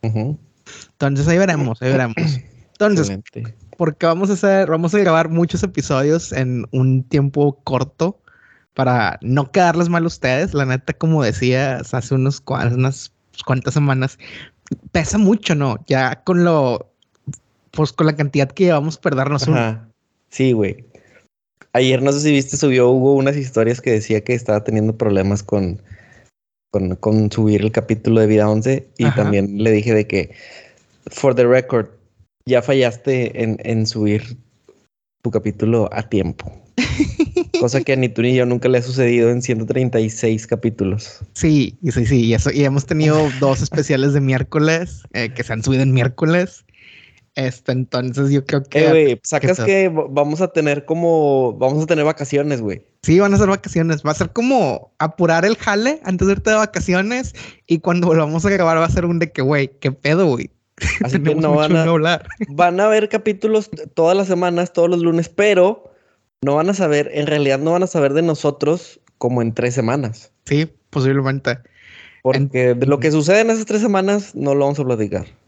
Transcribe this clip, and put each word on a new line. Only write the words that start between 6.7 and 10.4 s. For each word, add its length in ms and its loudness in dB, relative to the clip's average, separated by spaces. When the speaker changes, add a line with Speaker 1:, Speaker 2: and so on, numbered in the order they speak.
Speaker 2:
un 320 2
tiempo 600 0
corto 560 -4
para 480 0
no 300 -2
quedarles 380 2
mal 140 0
a 40 -2
ustedes. 460 -2